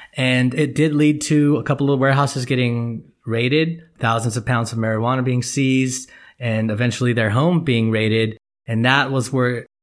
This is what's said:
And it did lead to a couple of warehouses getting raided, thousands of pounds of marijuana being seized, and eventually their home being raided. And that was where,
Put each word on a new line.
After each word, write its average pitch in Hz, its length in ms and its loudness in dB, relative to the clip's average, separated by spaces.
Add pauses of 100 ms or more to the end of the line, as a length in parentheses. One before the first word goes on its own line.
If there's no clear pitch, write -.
(140)
And 127 380 2
it 139 220 -2
did 151 200 2
lead 151 280 2
to 147 340 2
a 113 60 -4
couple 139 280 0
of 139 100 2
warehouses 135 440 0
getting 120 600 -2 (200)
raided, 139 580 0 (180)
thousands 113 360 0
of 101 80 -4
pounds 117 280 -2
of 110 60 -4
marijuana 113 460 -2
being 123 180 0
seized, 131 680 -2 (280)
and 113 320 -2
eventually 120 440 0
their 110 160 0
home 160 340 2
being 117 260 2
raided. 110 460 0 (300)
And 113 180 0
that 135 260 2
was 131 220 -2
where, 123 340 -2 (160)